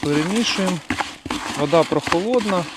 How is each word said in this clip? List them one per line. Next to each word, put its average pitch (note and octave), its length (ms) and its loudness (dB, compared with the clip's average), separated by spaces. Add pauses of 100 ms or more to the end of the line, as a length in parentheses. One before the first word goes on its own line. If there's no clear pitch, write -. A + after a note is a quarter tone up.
Перемішуємо. F3+ 760 0 (800)
Вода D3 240 4
прохолодна. F#3+ 840 0 (120)